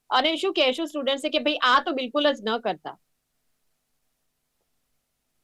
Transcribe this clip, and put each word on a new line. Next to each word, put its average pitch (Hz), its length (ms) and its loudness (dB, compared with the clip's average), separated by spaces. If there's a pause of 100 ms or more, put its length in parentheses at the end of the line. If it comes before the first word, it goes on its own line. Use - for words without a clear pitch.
અને 285 260 2
શું 381 180 -2
કહેશો 294 320 0
સ્ટુડન્ટ્સે 277 440 -4
કે 302 100 0
ભાઈ 294 160 0
આ 254 300 4
તો 349 60 -2
બિલકુલ 269 400 0
જ 240 120 -4
ન 220 140 -2
કરતા? 175 420 -6 (2500)